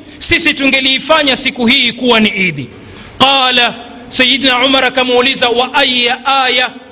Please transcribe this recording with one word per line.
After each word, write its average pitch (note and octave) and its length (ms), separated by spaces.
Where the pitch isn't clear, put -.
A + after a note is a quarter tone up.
sisi, E4 360
tungeliifanya C4+ 840
siku B3 300
hii B3 260
kuwa A#3+ 280
ni G#3+ 80
Idi. F3 400
Qala, B3+ 560
Sayyidina B3+ 560
Umar C4+ 200
akamuuliza, B3+ 640
wa B3 260
ayya B3 520
aya, B3+ 440